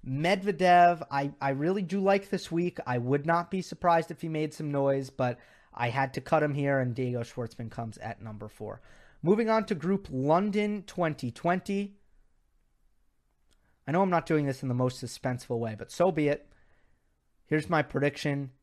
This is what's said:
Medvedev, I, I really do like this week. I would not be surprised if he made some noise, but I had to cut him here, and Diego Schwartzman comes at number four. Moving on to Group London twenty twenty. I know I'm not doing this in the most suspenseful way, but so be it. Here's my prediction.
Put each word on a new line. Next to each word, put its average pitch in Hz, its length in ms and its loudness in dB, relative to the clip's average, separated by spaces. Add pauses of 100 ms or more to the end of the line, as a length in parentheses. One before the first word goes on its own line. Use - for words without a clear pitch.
Medvedev, 175 1040 4
I, 143 200 -2 (100)
I 139 80 0
really 160 320 0
do 190 180 -2
like 196 300 2
this - 220 -6
week. 175 360 -2
I 123 100 0
would 135 280 0
not 170 260 0
be 190 100 -4
surprised 170 480 0
if 160 120 -12
he 165 80 -6
made 156 240 -4
some 151 180 -6
noise, 139 380 0
but 123 280 -2 (360)
I 120 160 -2
had 131 240 0
to 135 80 -4
cut 151 220 2
him 147 100 0
here, 139 260 2
and 123 160 0
Diego 123 260 -2
Schwartzman 117 480 -10
comes 110 280 -10
at - 240 -10
number 107 260 -12
four. 104 340 -12 (400)
Moving 214 280 4
on 220 160 2
to 214 100 -2
Group 185 340 -2
London 190 760 0
twenty 156 460 -4
twenty. 196 680 -2 (1900)
I 139 60 -6
know 170 100 4
I'm 196 80 2
not 170 160 2
doing 151 200 2
this 135 160 -2
in 135 80 -4
the 123 60 0
most 127 280 0
suspenseful 123 560 -6
way, 110 180 -4
but - 140 -14
so 185 200 4
be 151 180 2
it. 143 180 -2 (1000)
Here's 151 240 -2
my 160 120 2
prediction. 139 680 -2 (120)